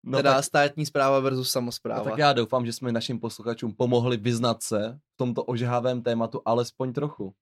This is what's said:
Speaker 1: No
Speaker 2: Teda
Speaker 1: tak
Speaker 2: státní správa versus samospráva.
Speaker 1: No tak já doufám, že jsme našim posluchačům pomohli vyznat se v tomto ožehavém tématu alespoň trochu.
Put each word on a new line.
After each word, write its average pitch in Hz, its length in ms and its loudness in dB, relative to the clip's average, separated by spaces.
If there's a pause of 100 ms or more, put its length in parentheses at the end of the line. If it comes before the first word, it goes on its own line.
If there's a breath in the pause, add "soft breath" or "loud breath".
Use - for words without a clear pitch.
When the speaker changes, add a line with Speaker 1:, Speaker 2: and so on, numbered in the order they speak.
Speaker 1:
No 131 120 0
Speaker 2:
Teda 135 160 4
Speaker 1:
tak 135 100 4
Speaker 2:
státní 147 420 2
správa 135 340 2
versus 131 320 0
samospráva. 117 520 -4
Speaker 1:
No 110 60 -2
tak 113 100 -4
já 143 140 6
doufám, 120 320 0
že 117 80 -6
jsme 123 180 -4
našim 113 280 -2
posluchačům 113 540 -6
pomohli 123 440 2
vyznat 117 460 0
se 113 360 -2 (140)
v - 40 -20
tomto 123 260 -2
ožehavém 123 580 0
tématu 117 440 -2
alespoň 120 480 -2
trochu. 135 480 -6